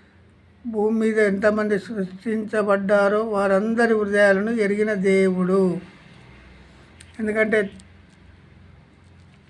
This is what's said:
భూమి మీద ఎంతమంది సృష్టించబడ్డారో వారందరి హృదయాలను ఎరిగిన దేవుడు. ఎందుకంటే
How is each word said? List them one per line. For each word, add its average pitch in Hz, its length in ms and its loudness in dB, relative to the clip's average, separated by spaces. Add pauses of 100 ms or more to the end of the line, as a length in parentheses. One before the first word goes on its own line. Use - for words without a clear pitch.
(680)
భూమి 220 320 0
మీద 220 200 0
ఎంతమంది 208 600 0
సృష్టించబడ్డారో 202 1400 -2
వారందరి 220 720 0
హృదయాలను 202 580 2
ఎరిగిన 214 420 0
దేవుడు. 190 840 2 (1400)
ఎందుకంటే 214 500 0 (1800)